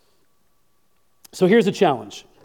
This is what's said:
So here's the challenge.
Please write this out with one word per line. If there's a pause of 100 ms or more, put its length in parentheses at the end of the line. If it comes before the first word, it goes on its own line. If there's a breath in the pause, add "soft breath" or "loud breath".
(1300)
So
here's
the
challenge. (200)